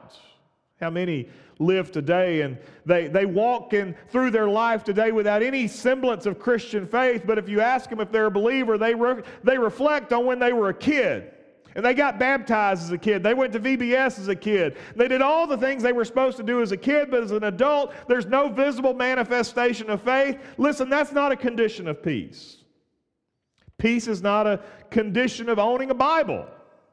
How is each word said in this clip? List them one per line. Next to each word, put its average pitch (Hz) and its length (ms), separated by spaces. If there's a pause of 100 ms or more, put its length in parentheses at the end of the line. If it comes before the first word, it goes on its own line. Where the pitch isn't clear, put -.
(800)
How 165 100
many 165 400 (300)
live 180 320
today 170 500
and 135 160 (300)
they, 170 220
they 196 180
walk 220 460
in 196 220 (120)
through 254 240
their 214 160
life 220 360
today 214 280
without 208 320
any 262 240
semblance 254 580
of 202 140
Christian 214 480
faith, 240 400
but 220 100
if 208 100
you 208 140
ask 247 300
them 214 80
if 214 120
they're 220 140
a 214 60
believer, 220 480
they 226 160
re-, 240 260 (220)
they 254 160
reflect 254 540
on 240 120
when 254 140
they 247 120
were 220 180
a 185 40
kid. 190 600 (420)
And 202 100
they 254 80
got 254 240
baptized 214 680
as 170 80
a 180 60
kid. 202 240
They 214 140
went 254 180
to 226 60
V 262 160
B 240 180
S 262 240
as 196 100
a 202 80
kid. 180 400 (200)
They 240 120
did 254 140
all 311 240
the 285 120
things 262 260
they 247 100
were 240 100
supposed 254 340
to 240 60
do 240 200
as 196 80
a 196 60
kid, 285 340
but 247 100
as 208 100
an 214 120
adult, 262 500 (140)
there's 240 180
no 269 240
visible 262 460
manifestation 247 960
of 208 100
faith. 269 380 (180)
Listen, 262 320
that's 285 220
not 285 200
a 254 40
condition 220 520
of 151 140
peace. - 600 (1120)
Peace 226 300
is 196 160
not 208 240
a 202 140 (280)
condition 226 580
of 226 120
owning 254 320
a - 20
Bible. 254 540 (460)